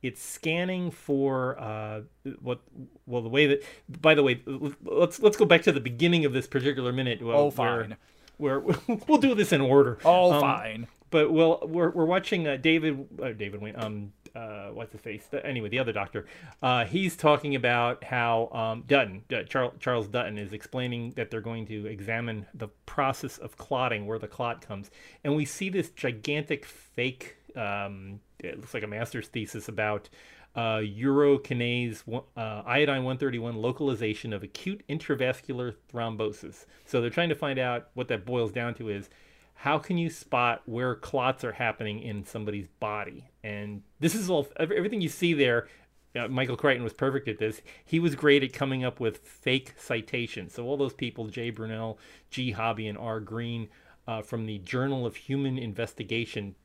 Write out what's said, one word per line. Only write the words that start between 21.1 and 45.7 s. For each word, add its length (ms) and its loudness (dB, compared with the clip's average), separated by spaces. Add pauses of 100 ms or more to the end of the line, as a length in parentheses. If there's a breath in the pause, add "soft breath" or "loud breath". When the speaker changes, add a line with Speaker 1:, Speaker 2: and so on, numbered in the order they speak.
Speaker 1:
that 200 -6
they're 100 -6
going 260 -8
to 200 -8
examine 680 -6
the 140 -10 (180)
process 540 -4
of 180 -16
clotting, 480 -2
where 140 -4
the 80 -10
clot 340 -6
comes. 300 -12 (320 soft breath)
And 120 2
we 100 2
see 240 -6
this 200 -2
gigantic 760 -4
fake, 720 -8 (180)
um, 640 -8 (200)
it 200 -10
looks 140 -18
like 80 -4
a 60 -8
master's 400 -8
thesis 420 -10
about, 400 -4 (460 soft breath)
uh, 220 0
urokinase 1200 2
one, 240 -8 (120)
uh, 300 -8
iodine 380 2
one 160 -4
thirty-one 360 -4
localization 800 -2
of 80 -6
acute 480 -10
intravascular 840 -2 (180)
thrombosis. 720 -6 (200 soft breath)
So 140 0
they're 120 0
trying 180 0
to 60 0
find 240 -4
out 340 -4
what 140 -6
that 180 -4
boils 260 -2
down 240 -4
to 140 -8
is, 200 -6 (440 soft breath)
how 240 0
can 220 -2
you 100 0
spot 560 0
where 300 -2
clots 480 -2
are 80 -4
happening 480 -4
in 260 -8
somebody's 420 -6 (120)
body? 500 -8 (140)
And 400 -8 (160)
this 160 0
is 140 -4
all, 180 0 (100)
ev-, 140 -2
everything 280 -2
you 100 -2
see 240 0
there, 340 2 (480 soft breath)